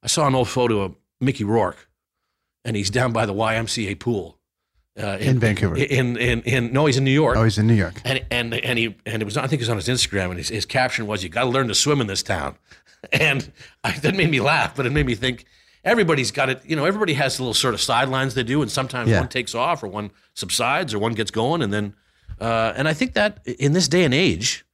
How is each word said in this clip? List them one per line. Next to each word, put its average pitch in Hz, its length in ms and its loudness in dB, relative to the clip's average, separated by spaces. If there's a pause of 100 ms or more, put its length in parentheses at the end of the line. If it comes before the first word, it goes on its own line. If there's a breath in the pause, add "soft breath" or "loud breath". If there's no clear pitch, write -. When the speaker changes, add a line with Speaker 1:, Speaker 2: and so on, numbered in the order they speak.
Speaker 1:
I - 40 -8
saw 151 220 2
an 135 80 4
old 123 120 2
photo 113 340 2
of 95 120 -6 (260)
Mickey 127 220 0
Rourke, 101 460 0 (760)
and 117 120 -4
he's 98 140 -2
down 123 220 2
by 113 140 0
the 101 60 -4
Y 110 240 0
M 113 100 -2
C 104 220 -4
A 101 80 -4
pool. 98 420 -4 (600)
Uh, 101 220 -4
Speaker 2:
In 131 200 2
Vancouver. 101 360 0
Speaker 1:
In, 127 400 0
in, 120 260 0
in, 120 300 -2
no, 143 140 4
he's 131 100 2
in 135 80 2
New 135 60 4
York. 135 260 4
Speaker 2:
Oh, 113 80 4
he's 104 140 2
in 107 80 4
New 117 80 6
York. 95 300 0
Speaker 1:
And, 131 260 -2
and, 117 240 -2
and 123 240 -2
he, 113 260 -2
and 110 160 -4
it 107 60 -2
was, 101 100 -6
I 135 100 -2
think 139 140 0
it 120 40 -4
was 110 40 -2
on 113 80 0
his 92 120 -2
Instagram, 98 420 0
and 90 80 -8
his, 85 100 -6
his 104 160 -4
caption 123 420 0
was, 104 180 -4
"You 87 40 -8
gotta 120 220 0
learn 131 180 2
to 101 60 -2
swim 143 260 2
in 113 60 0
this 98 160 -4
town." 78 380 -4
<laughs> - 60 -20 (460 soft breath)
And 139 400 0 (320 loud breath)
I, - 140 0
that 170 180 0
made 170 140 2
me 135 100 2
laugh, 131 340 0
but 139 120 -2
it 117 40 0
made 147 160 2
me 123 80 0
think 120 300 -4 (400 soft breath)
everybody's 165 480 2
got 135 160 0
it. 131 160 -4
You 156 100 -4
know, 147 120 0
everybody 196 280 0
has 135 240 0
little 123 160 -4
sort 123 200 2
of - 60 -4
sidelines 131 540 0
they 131 80 0
do, 135 200 0
and 113 80 -2
sometimes 127 400 -2
Speaker 2:
Yeah. 98 100 4
Speaker 1:
one 87 80 -2
takes 123 260 -4
off, 139 300 0
or - 40 -8
one 104 220 -8 (240 soft breath)
subsides, 127 580 -2
or 104 60 -2
one 113 140 0
gets 104 180 -4
going, 139 320 0
and 101 100 -2
then, 104 220 -2 (460 loud breath)
uh, 113 360 0
and 143 120 0
I 156 60 0
think 254 200 -2
that - 320 0
in 143 280 0
this 175 120 4
day 175 180 4
and 131 100 4
age 120 600 0